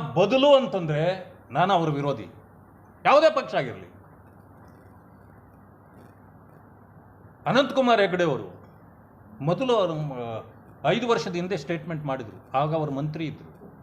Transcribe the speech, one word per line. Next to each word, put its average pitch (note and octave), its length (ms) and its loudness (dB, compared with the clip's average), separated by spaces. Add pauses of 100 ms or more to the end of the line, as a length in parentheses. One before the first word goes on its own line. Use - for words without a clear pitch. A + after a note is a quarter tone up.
(160)
ಬದಲು C4 380 4
ಅಂತಂದ್ರೆ F3 480 0 (480)
ನಾನು E3 240 2
ಅವ್ರ E3 160 2
ವಿರೋಧಿ, C#3 380 -4 (760)
ಯಾವುದೇ D4+ 260 6
ಪಕ್ಷ C4+ 240 -4
ಆಗಿರ್ಲಿ. A2 340 -6 (3500)
ಅನಂತ್ B3 280 2
ಕುಮಾರ್ A#3+ 260 4
ಹೆಗಡೆ F3+ 240 2
ಅವರು A#2 240 -2 (920)
ಮೊದಲು F3+ 360 0
ಅವರು, F3 180 0 (280)
ಆ, - 20 -8 (640)
ಐದು A3+ 220 0
ವರ್ಷದ A3+ 260 0
ಹಿಂದೆ F3+ 220 -4
ಸ್ಟೇಟ್ಮೆಂಟ್ D#3+ 480 -8
ಮಾಡಿದ್ರು. C3 540 -6
ಆಗ D3+ 160 0
ಅವರು D3+ 160 -2
ಮಂತ್ರಿ D3+ 360 -6
ಇದ್ರು. - 220 -12 (340)